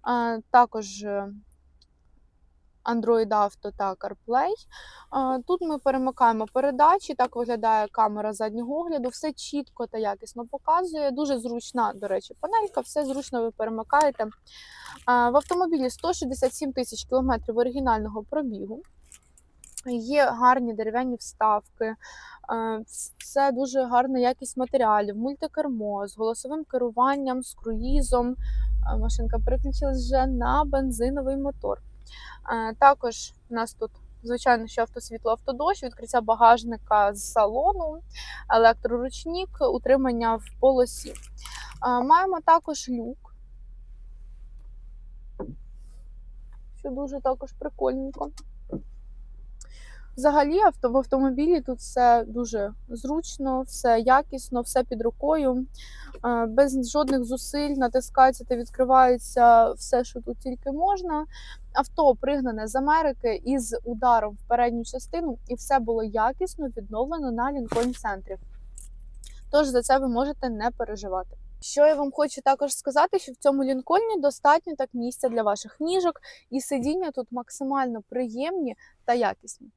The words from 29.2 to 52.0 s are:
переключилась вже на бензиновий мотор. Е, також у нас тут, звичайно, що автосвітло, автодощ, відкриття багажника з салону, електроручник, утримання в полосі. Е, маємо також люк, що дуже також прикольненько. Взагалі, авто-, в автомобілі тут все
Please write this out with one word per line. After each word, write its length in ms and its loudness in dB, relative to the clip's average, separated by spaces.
переключилась 600 0
вже 220 2
на 380 2
бензиновий 720 -2
мотор. 440 -4
Е, 260 -4
також 540 4
у 40 -10
нас 200 -4
тут, 180 -8
звичайно, 440 2
що 140 -2
автосвітло, 500 -4
автодощ, 520 -2
відкриття 380 -2
багажника 920 4
з 180 -4
салону, 720 2
електроручник, 1000 2
утримання 760 2
в 100 -12
полосі. 500 2
Е, 40 -12
маємо 420 4
також 440 2
люк, 460 -10
що 100 -10
дуже 320 -8
також 300 -2
прикольненько. 800 -6
Взагалі, 420 4
авто-, 300 4
в 80 2
автомобілі 640 2
тут 180 -6
все 480 4